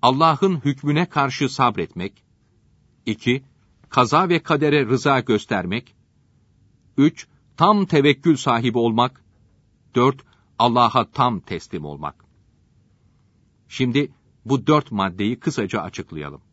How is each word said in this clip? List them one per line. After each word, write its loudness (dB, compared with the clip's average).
Allah'ın 2
hükmüne -2
karşı -2
sabretmek. -4
İki, -2
kaza 2
ve 0
kadere 0
rıza 0
göstermek. -4
Üç, 2
tam 4
tevekkül 2
sahibi -2
olmak. -2
Dört, 2
Allah'a 2
tam -2
teslim -10
olmak. -12
Şimdi -2
bu -2
dört 0
maddeyi -4
kısaca -4
açıklayalım. -12